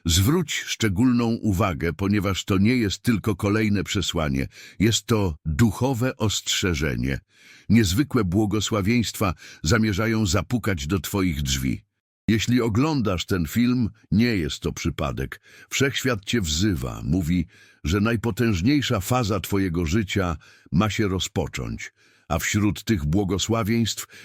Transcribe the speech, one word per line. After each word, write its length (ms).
Zwróć 500
szczególną 720
uwagę, 680
ponieważ 520
to 140
nie 180
jest 260
tylko 340
kolejne 480
przesłanie, 640
jest 280
to 380
duchowe 720
ostrzeżenie. 1040
Niezwykłe 560
błogosławieństwa 1080
zamierzają 640
zapukać 600
do 140
twoich 420
drzwi. 400
Jeśli 320
oglądasz 640
ten 200
film, 440
nie 260
jest 240
to 120
przypadek. 680
Wszechświat 540
cię 160
wzywa, 640
mówi, 420
że 160
najpotężniejsza 1000
faza 400
twojego 460
życia 500
ma 180
się 180
rozpocząć, 840
a 100
wśród 460
tych 200
błogosławieństw 1040